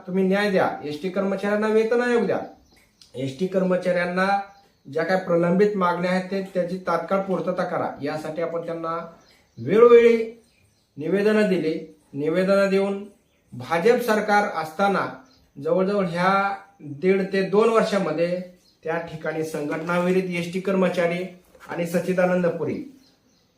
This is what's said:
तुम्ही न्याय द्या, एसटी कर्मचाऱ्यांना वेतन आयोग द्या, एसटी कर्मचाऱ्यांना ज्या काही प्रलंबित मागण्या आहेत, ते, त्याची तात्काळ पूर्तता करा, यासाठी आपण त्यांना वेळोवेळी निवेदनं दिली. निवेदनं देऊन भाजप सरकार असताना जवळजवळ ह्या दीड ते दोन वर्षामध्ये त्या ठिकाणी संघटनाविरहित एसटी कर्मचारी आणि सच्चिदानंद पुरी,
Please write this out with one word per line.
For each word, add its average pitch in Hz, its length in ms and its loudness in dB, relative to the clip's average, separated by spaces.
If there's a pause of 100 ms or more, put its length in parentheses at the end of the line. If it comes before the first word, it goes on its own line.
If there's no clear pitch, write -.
तुम्ही 190 180 0
न्याय 202 260 0
द्या, - 340 0
एसटी 151 240 -6
कर्मचाऱ्यांना 202 600 -2
वेतन 226 320 2
आयोग 240 220 2
द्या, 180 180 -2 (760)
एसटी 135 320 -4
कर्मचाऱ्यांना 185 920 0 (520)
ज्या 160 120 -2
काही 185 200 0
प्रलंबित 180 520 2
मागण्या 175 340 0
आहेत, 185 200 -2
ते, 196 120 -4
त्याची 180 360 -4
तात्काळ 185 420 -2
पूर्तता 180 440 -2
करा, 147 260 -4 (120)
यासाठी 156 400 -6
आपण 165 240 -6
त्यांना 165 400 -8 (520)
वेळोवेळी 233 840 6 (540)
निवेदनं 202 520 2
दिली. 165 480 -2 (160)
निवेदनं 185 580 2
देऊन 196 340 -2 (480)
भाजप 170 480 0
सरकार 208 640 0
असताना 185 440 0 (560)
जवळजवळ 185 420 0
ह्या 190 520 0 (240)
दीड 180 420 0 (100)
ते 196 100 2
दोन 202 260 4
वर्षामध्ये 185 720 0 (420)
त्या 160 140 -4
ठिकाणी 160 460 -6
संघटनाविरहित 175 960 -2
एसटी 175 200 -6
कर्मचारी 180 680 0 (420)
आणि 170 180 -4
सच्चिदानंद 180 600 0
पुरी, 160 500 -4 (600)